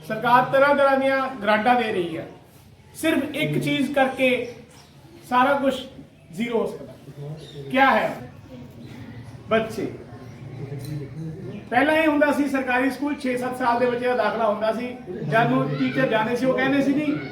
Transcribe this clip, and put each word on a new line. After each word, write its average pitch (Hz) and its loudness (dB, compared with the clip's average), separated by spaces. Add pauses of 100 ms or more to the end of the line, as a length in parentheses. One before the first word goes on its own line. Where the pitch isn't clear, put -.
ਸਰਕਾਰ 240 4
ਤਰ੍ਹਾਂ 277 6
ਤਰ੍ਹਾਂ 269 6
ਦੀਆਂ 269 2 (140)
ਗ੍ਰਾਂਟਾਂ 214 4
ਦੇ 214 -2
ਰਹੀ 170 -2
ਆ। 131 -6 (720)
ਸਿਰਫ - 0
ਇੱਕ 302 -2
ਚੀਜ਼ 285 0
ਕਰਕੇ 254 2 (760)
ਸਾਰਾ 254 4
ਕੁਛ 269 2 (580)
ਜ਼ੀਰੋ 226 -2
ਹੋ - 0
ਸਕਦਾ। - -10 (800)
ਕਿਆ 269 6
ਹੈ? 196 0 (1160)
ਬੱਚੇ। 220 -2 (1800)
ਪਹਿਲਾਂ 285 2
ਇਹ 320 4
ਹੁੰਦਾ 294 4
ਸੀ 269 0
ਸਰਕਾਰੀ 262 0
ਸਕੂਲ 285 -4
ਛੇ 247 -4
ਸੱਤ 247 -4
ਸਾਲ 240 2
ਦੇ 254 2
ਬੱਚੇ 240 0
ਦਾ 247 2
ਦਾਖਲਾ 220 0
ਹੁੰਦਾ 208 0
ਸੀ, 240 -4 (320)
ਜਦ 233 4
ਨੂੰ 262 2 (100)
ਟੀਚਰ 262 2
ਜਾਂਦੇ 220 2
ਸੀ 254 0
ਉਹ 247 2
ਕਹਿੰਦੇ 269 2
ਸੀ 277 2
"ਜੀ 294 0 (160)